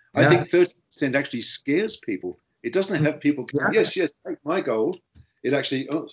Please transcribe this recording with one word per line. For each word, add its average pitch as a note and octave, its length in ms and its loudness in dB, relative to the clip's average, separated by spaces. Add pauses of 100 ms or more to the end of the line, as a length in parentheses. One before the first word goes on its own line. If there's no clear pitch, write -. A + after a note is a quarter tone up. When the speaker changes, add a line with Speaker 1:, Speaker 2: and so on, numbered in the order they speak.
(140)
Speaker 1:
I C3+ 60 2
Speaker 2:
Yeah. D3 80 8
Speaker 1:
think - 200 4
thirteen F3+ 400 4
percent C3+ 260 -2
actually C#3 280 -2
scares G3 540 -2
people. F2+ 420 -8 (240)
It A#2 100 -4
doesn't F#3 300 0
have D3 160 0
people C#3+ 260 0
going, E3+ 260 -2
Speaker 2:
Yeah. G#3 100 4
Speaker 1:
"Yes, - 140 0
yes, E3+ 160 0 (140)
take - 180 -10
my E3+ 160 -2
gold." B2 400 -2 (440)
It C#3+ 100 0
actually, C3+ 360 -2
"Oh, D3+ 240 -4